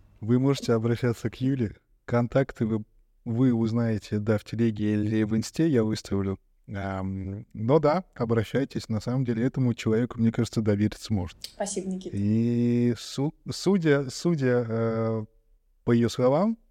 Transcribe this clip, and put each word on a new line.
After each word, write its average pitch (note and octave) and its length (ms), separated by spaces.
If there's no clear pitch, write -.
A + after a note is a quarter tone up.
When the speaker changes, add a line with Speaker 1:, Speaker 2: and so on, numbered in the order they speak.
Speaker 1:
вы A#2 180
можете C3+ 340
обращаться A#2 560
к - 120
Юле. C3 360
Контакты B2 600
вы, A2 180
вы B2 280
узнаете, A2+ 680
да, G#2 200
в - 60
телеге G#2+ 500
или G#2+ 300
в G#2+ 120
инсте D#3+ 320
я B2 160
выставлю. G2 540
Ам, F#2+ 800
но A#2+ 260
да, D#3 260
обращайтесь. A#2 760
На A2 120
самом B2+ 240
деле A#2 200
этому B2+ 300
человеку, A2+ 440
мне A2+ 140
кажется, A#2 300
довериться G#2 500
можно. F2+ 300
Speaker 2:
Спасибо, G3 460
Никита. F#3 280
Speaker 1:
И A#2+ 840
су-, - 360
судя, D#3 600
судя, B2+ 580
э, A2+ 560
по A#2+ 80
ее A#2 160
словам D3+ 500